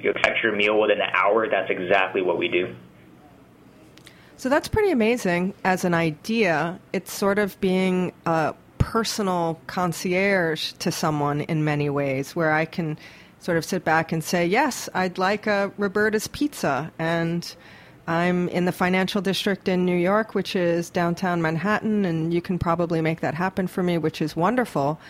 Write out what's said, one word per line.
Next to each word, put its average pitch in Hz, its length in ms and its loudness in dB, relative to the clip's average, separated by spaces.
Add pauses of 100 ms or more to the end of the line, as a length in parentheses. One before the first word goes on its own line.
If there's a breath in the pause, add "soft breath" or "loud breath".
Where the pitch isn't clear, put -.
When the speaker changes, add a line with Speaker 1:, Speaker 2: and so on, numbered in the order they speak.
Speaker 1:
you 104 80 0
expect - 320 0
your 110 120 0
meal 107 240 2
within 104 220 4
an 95 140 -2
hour, 104 340 2
that's 101 220 0
exactly 95 500 0
what 87 160 0
we 85 120 -2
do. 90 260 -2 (1600 loud breath)
Speaker 2:
So 254 100 -4
that's 302 200 2
pretty 415 240 2
amazing 208 600 2 (120)
as 185 200 0
an 175 100 2
idea. 165 840 0 (140)
It's 190 200 -6
sort 202 280 0
of 196 200 -2
being 185 520 2 (120)
a 160 300 0 (240)
personal 185 880 -2
concierge 180 1080 0
to - 180 -4
someone 147 500 0
in 156 220 -2
many 147 260 0
ways, 139 460 -2
where 160 160 2
I 160 120 2
can 160 320 -6 (440 loud breath)
sort 170 180 0
of 156 60 -2
sit 185 200 -4
back 160 280 2
and 165 100 -2
say, 175 240 0
"Yes, 240 480 0
I'd 185 240 -2
like 202 300 0
a 202 280 0
Roberta's 208 520 0
Pizza, 160 720 -2
and 165 520 -2 (540 loud breath)
I'm 175 440 0
in 180 140 0
the 180 60 0
financial 190 500 0
district 190 460 -2
in 180 180 2
New 180 120 2
York, 202 400 0
which 185 180 -4
is 170 340 0
downtown 170 540 0
Manhattan, 202 640 0
and 165 280 0
you 170 80 2
can 175 200 -2
probably 170 400 0
make 160 220 0
that 151 120 -2
happen 185 320 -2
for 185 160 -4
me," 175 160 2
which 156 240 -2
is 151 140 -4
wonderful. 165 720 0